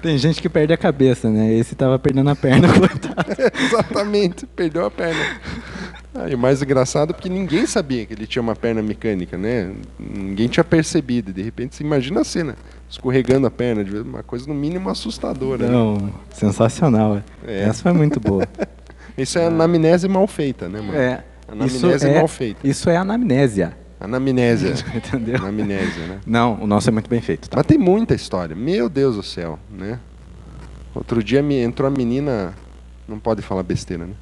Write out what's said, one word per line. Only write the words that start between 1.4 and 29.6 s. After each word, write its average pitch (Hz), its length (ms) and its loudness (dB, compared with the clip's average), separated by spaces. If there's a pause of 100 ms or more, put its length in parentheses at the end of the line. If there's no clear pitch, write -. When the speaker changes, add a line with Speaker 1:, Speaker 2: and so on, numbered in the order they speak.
Speaker 1:
Esse 113 220 2
tava 131 240 2
perdendo 135 320 2
a 147 60 2
perna, 143 320 6
<laughs> - 40 6
coitado. - 640 2
Speaker 2:
<laughs> 254 160 2 (140)
Exatamente, 208 800 0
perdeu 170 400 -2
a 208 40 -2
perna. 165 300 -4 (920)
Ah, 247 140 -6
e 147 60 -2
o 123 40 -4
mais 131 240 4
engraçado 139 480 2
é - 20 -4
porque - 160 -8
ninguém 185 380 0
sabia 135 400 -2
que 110 80 -12
ele 107 120 -10
tinha - 160 -4
uma 113 140 -2
perna 113 260 -2
mecânica, 101 540 -4
né? 101 340 -2 (280)
Ninguém 98 500 -4
tinha 165 160 2
percebido. 123 680 0
De 95 100 -6
repente, 113 340 -8
você 151 80 -8
imagina 147 380 0
a - 20 0
cena, 151 320 -6 (320)
escorregando 131 580 2
a 110 40 2
perna, 117 340 -2
de 98 140 -6
uma 123 240 -10
coisa 123 260 -10
no 151 60 -6
mínimo 175 360 -4
assustadora, 131 760 -4
né? 120 60 0
Speaker 1:
Não, 104 380 2 (220)
sensacional, 110 840 2 (280)
é. 117 60 -10
Speaker 2:
É. 98 120 -4
Speaker 1:
Essa 110 180 0
foi 175 100 4
muito 151 260 4
boa. 190 300 0 (340)
Speaker 2:
<laughs> - 360 -20
Isso 135 200 -2
é 165 60 4
Speaker 1:
Ah. 170 40 4
Speaker 2:
anamnese 165 600 4
mal 190 180 4
feita, 135 420 -4
né, 104 120 -6
mano? 156 160 -4
Speaker 1:
É. 127 280 0 (220)
Speaker 2:
Anamnese 127 300 -2 (180)
Speaker 1:
Isso 139 120 2
é, 139 80 6
Speaker 2:
mal 151 140 6
feita. 120 380 -6
Speaker 1:
isso 135 240 0
é 165 60 4
anamnésia. 143 800 0 (240)
Speaker 2:
Anamnésia. 123 720 2 (140)
Speaker 1:
<laughs> - 80 -10
Entendeu? 117 420 -4
Speaker 2:
Anamnésia, 98 720 -4
né? 95 200 -10
Speaker 1:
Não, 117 360 2
o 107 40 -4
nosso 104 220 2
é 117 40 2
muito 107 180 -2
bem 117 100 2
feito, - 300 -6
tá? 120 80 0
Speaker 2:
Mas 143 80 2
tem 320 100 6
muita 208 380 4
história. 87 420 -6
Meu 180 320 -2
Deus 135 280 0
do 98 60 -6
céu, 82 360 -8 (120)